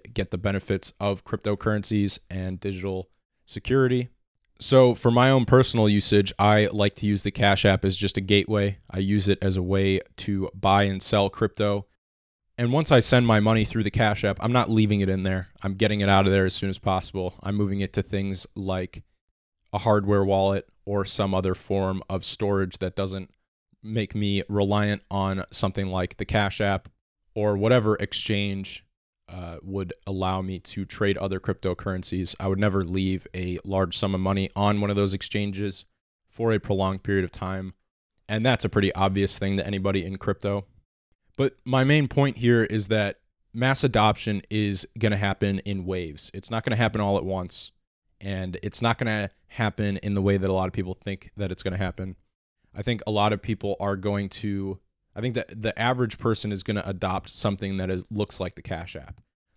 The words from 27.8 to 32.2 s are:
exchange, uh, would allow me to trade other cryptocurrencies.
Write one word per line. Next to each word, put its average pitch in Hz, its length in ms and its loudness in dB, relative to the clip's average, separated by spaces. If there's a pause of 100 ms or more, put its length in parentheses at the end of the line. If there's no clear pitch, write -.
exchange, 101 880 -4 (420)
uh, 87 360 -12
would 95 280 -6 (140)
allow 92 380 -2
me 92 160 -6
to - 260 -8
trade 101 320 0
other 95 220 -4
cryptocurrencies. 92 1000 -4